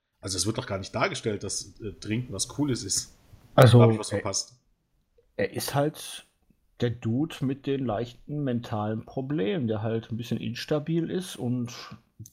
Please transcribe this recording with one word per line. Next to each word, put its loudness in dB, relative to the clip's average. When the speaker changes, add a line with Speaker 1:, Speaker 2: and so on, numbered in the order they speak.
Speaker 1:
Also -6
es -2
wird -2
doch -6
gar -4
nicht -10
dargestellt, -2
dass, -8
äh, -10
Trinken -4
was -4
Cooles -2
ist. -4
Speaker 2:
Also, 10
Speaker 1:
Da 12
hab 10
ich 2
was -8
Speaker 2:
er 0
Speaker 1:
verpasst. -4
Speaker 2:
er -2
ist -4
halt -2
der 2
Dude -2
mit -2
den 0
leichten -4
mentalen -2
Problemen, -2
der 0
halt -2
ein -4
bisschen -4
instabil -2
ist -4
und -2